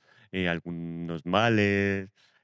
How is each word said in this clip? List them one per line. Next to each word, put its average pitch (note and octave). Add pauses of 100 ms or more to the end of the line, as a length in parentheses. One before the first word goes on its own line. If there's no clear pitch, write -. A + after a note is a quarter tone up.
(320)
eh, F#2
algunos E2+
males, G2+ (340)